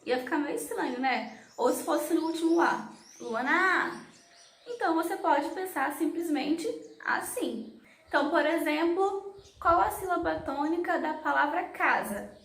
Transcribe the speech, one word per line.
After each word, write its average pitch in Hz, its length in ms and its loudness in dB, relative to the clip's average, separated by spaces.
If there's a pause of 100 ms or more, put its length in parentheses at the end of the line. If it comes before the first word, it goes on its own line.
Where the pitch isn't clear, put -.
Ia 247 140 0
ficar 302 200 -2
meio 294 180 -2
estranho, 302 420 -4
né? 254 400 -2 (180)
Ou 262 160 2
se - 120 -2
fosse 320 300 0
no 320 120 4
último 330 340 2
A, - 280 2 (320)
Luana. 294 840 0 (640)
Então, 415 280 0
você 330 220 0
pode 320 340 2
pensar 320 440 -2
simplesmente 311 720 0 (380)
assim. - 760 -4 (280)
Então, 294 220 2
por 320 140 4
exemplo, 339 920 0 (260)
qual 349 200 6
a 403 100 4
sílaba 339 500 -2
tônica 320 580 -2
da 302 160 -2
palavra 294 560 0
casa? 214 600 -2 (140)